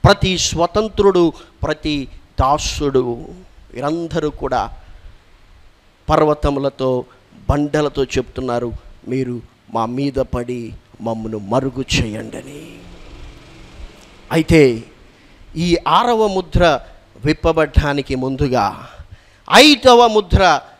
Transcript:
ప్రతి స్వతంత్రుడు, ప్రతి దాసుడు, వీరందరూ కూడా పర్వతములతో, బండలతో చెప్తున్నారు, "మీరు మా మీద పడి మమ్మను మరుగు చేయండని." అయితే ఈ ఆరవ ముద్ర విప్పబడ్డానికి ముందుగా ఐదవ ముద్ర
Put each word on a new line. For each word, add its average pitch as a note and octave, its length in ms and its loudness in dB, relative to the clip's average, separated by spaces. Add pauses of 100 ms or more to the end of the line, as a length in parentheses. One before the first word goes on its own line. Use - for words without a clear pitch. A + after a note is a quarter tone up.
ప్రతి F#3+ 340 0
స్వతంత్రుడు, F3+ 920 0 (300)
ప్రతి D3+ 460 -6 (320)
దాసుడు, C3 840 -2 (500)
వీరందరూ D3+ 560 -6
కూడా B2 400 -6 (1400)
పర్వతములతో, C#3+ 960 0 (460)
బండలతో D3 540 -2
చెప్తున్నారు, A#2+ 680 -6 (360)
"మీరు B2 320 -4 (340)
మా A2+ 120 0
మీద C3+ 260 -4
పడి B2 600 -6 (280)
మమ్మను A2+ 380 -6
మరుగు B2+ 460 -4 (100)
చేయండని." A#2 720 -8 (1700)
అయితే D#3 500 4 (760)
ఈ E3+ 200 0 (120)
ఆరవ A3 380 2
ముద్ర F3 540 0 (440)
విప్పబడ్డానికి D3 920 0
ముందుగా B2+ 720 -2 (680)
ఐదవ B3 520 8
ముద్ర G3 540 4 (200)